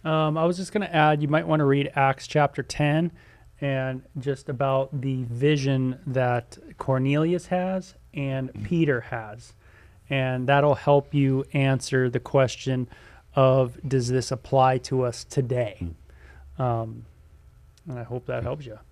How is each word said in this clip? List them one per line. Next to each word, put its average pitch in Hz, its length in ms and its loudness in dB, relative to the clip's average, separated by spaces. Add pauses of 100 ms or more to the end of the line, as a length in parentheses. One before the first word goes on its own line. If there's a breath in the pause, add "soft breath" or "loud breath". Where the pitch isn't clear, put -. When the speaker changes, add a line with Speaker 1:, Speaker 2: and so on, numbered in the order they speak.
Speaker 1:
Um, 156 320 0
I 160 80 0
was 175 140 0
just 190 140 -8
gonna 208 200 0
add, 151 300 6
you 147 60 0
might 160 180 2
wanna 156 180 2
read 139 320 4
Acts 135 300 2
chapter 143 360 2
ten, 156 480 0 (480 soft breath)
and 131 440 -4 (160)
just 135 320 -6
about 135 500 -2
the 131 240 -4
vision 131 840 0
that 123 520 -2 (180)
Cornelius 143 720 0
has 185 480 -4 (180)
and 135 400 -6
Speaker 2:
Mm. 104 120 -12
Speaker 1:
Peter 151 380 0
has. 110 520 -12 (560 soft breath)
And 127 380 -2
that'll 143 260 4
help 143 400 2
you 135 300 2 (100)
answer 135 560 0
the 123 100 -4
question 127 680 0 (480 loud breath)
of, 131 440 4 (100)
does 127 200 0
this 127 220 -2
apply 131 480 2
to 131 260 -2
us 120 200 -6
today? 123 560 -4
Speaker 2:
Mm. - 840 -12
Speaker 1:
Um, 113 420 -4 (840)
and 127 100 -10
I 117 40 -12
hope 120 240 -10
that 123 120 -6
Speaker 2:
Yeah. 120 40 -6
Speaker 1:
helps 131 240 -8
you. 110 120 -16 (140)